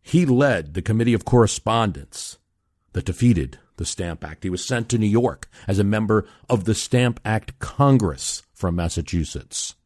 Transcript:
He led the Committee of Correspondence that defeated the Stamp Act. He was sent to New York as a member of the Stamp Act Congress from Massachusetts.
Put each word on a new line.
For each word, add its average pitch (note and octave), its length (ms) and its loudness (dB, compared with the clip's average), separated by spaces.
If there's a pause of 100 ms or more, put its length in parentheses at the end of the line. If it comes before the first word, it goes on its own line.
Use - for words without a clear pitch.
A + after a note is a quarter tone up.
He F3 240 2
led B2 480 2
the F2 100 -6
Committee A2+ 320 2
of G#2+ 120 -2
Correspondence A2 1120 0 (560)
that F#2+ 100 -4
defeated F2+ 540 0 (180)
the - 80 -6
Stamp E2+ 400 -8
Act. D#2 200 -16
He F#2+ 60 -4
was F2+ 140 -6
sent A#2 240 -4
to A#2+ 100 0
New G#2+ 80 2
York A2+ 400 0 (220)
as G2 100 0
a G2+ 60 4
member G#2+ 420 2 (220)
of G#2+ 160 0
the A2 100 0
Stamp B2 480 0
Act - 360 -4
Congress A#2 840 0 (120)
from F2 220 -2
Massachusetts. - 1080 -4